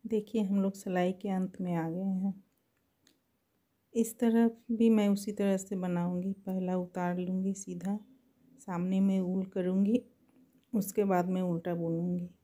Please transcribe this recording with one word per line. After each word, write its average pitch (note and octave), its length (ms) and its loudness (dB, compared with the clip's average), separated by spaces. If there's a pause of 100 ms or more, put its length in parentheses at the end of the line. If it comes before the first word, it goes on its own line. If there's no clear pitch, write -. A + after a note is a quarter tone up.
देखिए A3 380 -2
हम G3 180 2
लोग G3 120 2
सिलाई F3+ 400 0
के F#3 160 -8
अंत F#3 320 -2
में F3+ 140 -2
आ E3 140 -2
गए F3+ 140 -4 (160)
हैं। G3 140 -2 (1600)
इस A3+ 260 0
तरफ A3+ 380 4 (140)
भी A3+ 180 4
मैं G#3+ 200 6
उसी G3+ 220 0
तरह G3+ 260 2
से F#3+ 180 -6
बनाऊँगी। F3+ 560 -2 (140)
पहला F#3 320 -2
उतार F3+ 400 -4
लूँगी F#3 360 -2
सीधा, F#3 440 -6 (640)
सामने F#3 400 -2
में F#3+ 200 4
उल F#3 260 -2
करूँगी, F#3+ 560 2 (720)
उसके G#3 300 0
बाद F#3 260 2
मैं F#3 140 0
उल्टा F3 320 -2
बुनूँगी। F3 540 -2 (140)